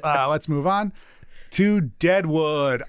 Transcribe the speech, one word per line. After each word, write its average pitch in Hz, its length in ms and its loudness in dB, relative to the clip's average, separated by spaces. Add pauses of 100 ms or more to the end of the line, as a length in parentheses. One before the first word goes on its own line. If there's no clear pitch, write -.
Uh, 139 260 0
let's 151 200 -2
move 143 180 0
on 202 260 -2 (580)
to 208 300 2
Deadwood. 151 1080 0